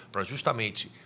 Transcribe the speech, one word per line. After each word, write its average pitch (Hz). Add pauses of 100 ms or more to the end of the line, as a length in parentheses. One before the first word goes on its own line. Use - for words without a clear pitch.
(120)
pra 98
justamente 113 (140)